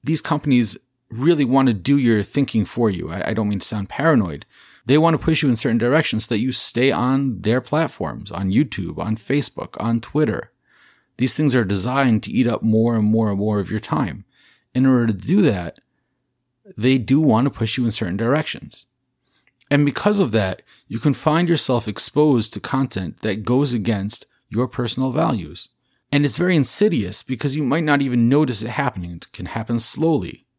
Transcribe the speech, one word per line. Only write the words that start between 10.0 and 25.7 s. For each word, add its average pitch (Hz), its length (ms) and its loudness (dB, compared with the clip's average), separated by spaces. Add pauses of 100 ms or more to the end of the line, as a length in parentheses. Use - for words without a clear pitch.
Twitter. 143 520 -2 (680)
These 127 160 2
things 147 200 2
are 120 100 4
designed 110 600 2
to - 80 -8
eat 120 140 2
up 117 160 -2
more 113 340 2
and 107 80 2
more 110 260 2
and 98 80 -2
more 104 220 0
of 87 100 -6
your 104 100 -2
time. 110 440 -4 (500)
In 131 120 4
order 123 220 4
to 110 40 2
do 120 300 0
that, 92 360 0 (1000)
they 127 220 2
do 135 220 2
want 123 260 4
to 135 40 0
push - 260 -4
you 123 80 -2
in 117 60 0
certain 95 260 -2
directions. - 680 -4 (840)
And 143 140 4
because 202 340 0
of 139 140 2
that, 98 300 -2 (260)
you 113 100 -6
can 139 160 0
find 160 340 0
yourself - 380 2
exposed 131 680 2
to 101 80 -8
content 101 600 -4
that 104 240 -4
goes 127 280 2
against 104 540 -2 (220)
your 120 180 -2
personal 127 460 -4
values. 110 560 -4 (440)